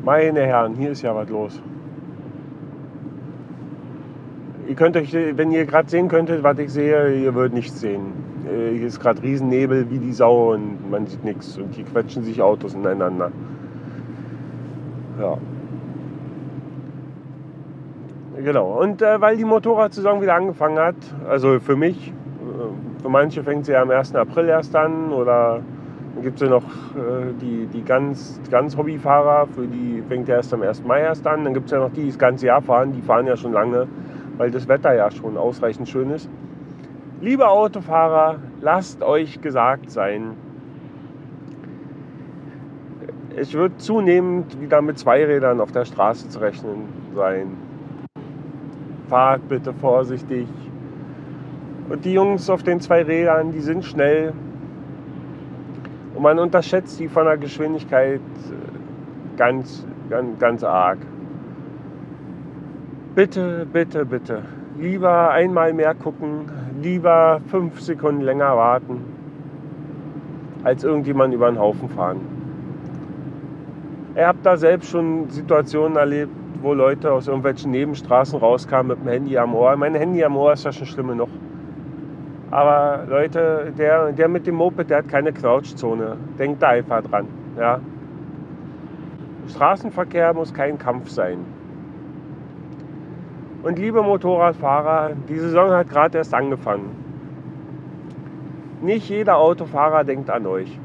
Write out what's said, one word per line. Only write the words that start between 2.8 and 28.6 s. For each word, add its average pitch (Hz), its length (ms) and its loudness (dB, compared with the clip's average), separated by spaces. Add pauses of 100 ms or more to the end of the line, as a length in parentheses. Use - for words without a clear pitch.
Ihr 135 80 -4
könnt 170 220 4
euch, 143 160 -2
wenn 160 380 0
ihr 160 140 2
grad 147 240 2
sehen 175 180 2
könntet, 165 340 2
was 143 160 4
ich 143 140 -4
sehe, 147 500 4
ihr 131 140 2
würdet 123 180 2
nichts 120 260 -4
sehen. 101 440 -4 (220)
Äh, 113 320 -2
hier 117 100 -2
ist 107 120 -6
grad 117 220 2
Riesennebel 131 680 2
wie 131 100 -2
die 123 140 -4
Sau 117 400 6
und 101 360 -4
man 104 180 -2
sieht - 160 -12
nichts. 101 340 -6
Und 95 160 -8
hier - 120 -12
quetschen 117 380 -2
sich 113 180 -2
Autos 101 320 4
ineinander. 92 580 0 (1900)
Ja. 90 180 0 (3000)
Genau. 123 380 4
Und, 196 200 2
äh, 214 200 4
weil 220 160 6
die 220 80 0
Motorradsaison 208 760 2
wieder 185 140 4
angefangen 156 440 2
hat, 170 160 2 (340)
also 135 300 4
für 135 160 2
mich, 156 340 0
äh, - 920 -10
für 131 80 -4
manche 143 340 2
fängt 143 220 -2
sie 147 60 -2
ja 131 100 6
am 127 100 2
ersten 135 260 2
April 165 320 2
erst 160 260 2
an 160 380 2
oder 120 480 4 (540)
dann 123 80 -8
gibt's 131 180 -4
ja 139 80 2
noch, 123 140 6
äh, 127 800 -6
die, 117 260 -4
die 113 160 -8
ganz, 135 580 0 (100)
ganz 135 240 4